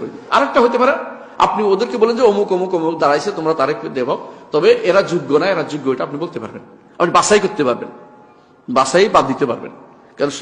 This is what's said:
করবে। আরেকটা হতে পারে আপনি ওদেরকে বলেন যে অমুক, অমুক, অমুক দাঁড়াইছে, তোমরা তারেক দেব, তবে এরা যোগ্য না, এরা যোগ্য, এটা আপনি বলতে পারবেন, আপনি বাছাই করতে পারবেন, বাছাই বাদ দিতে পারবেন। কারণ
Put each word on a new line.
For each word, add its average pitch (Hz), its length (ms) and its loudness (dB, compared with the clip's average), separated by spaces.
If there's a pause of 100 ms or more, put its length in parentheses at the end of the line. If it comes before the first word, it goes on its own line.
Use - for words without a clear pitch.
করবে। - 180 -10 (120)
আরেকটা 277 300 0
হতে 240 180 4
পারে 254 160 2 (440)
আপনি - 260 0
ওদেরকে 208 320 0
বলেন 226 200 2
যে 254 60 -2
অমুক, 202 300 4
অমুক, 185 220 -2
অমুক 165 240 -2
দাঁড়াইছে, 156 340 2
তোমরা 160 220 -2
তারেক 147 240 -2 (160)
দেব, 127 140 -2 (440)
তবে 151 200 2
এরা 190 300 2
যোগ্য 147 340 -4
না, 156 100 0
এরা 180 160 0
যোগ্য, 135 280 -8
এটা 131 140 -2
আপনি 147 140 -8
বলতে 175 220 -8
পারবেন, 107 220 -12 (360)
আপনি 175 140 2
বাছাই 180 280 4
করতে 185 240 -2
পারবেন, 120 260 -2 (800)
বাছাই 135 400 2
বাদ 175 180 4
দিতে 135 200 -2
পারবেন। - 260 -6 (440)
কারণ 143 260 -2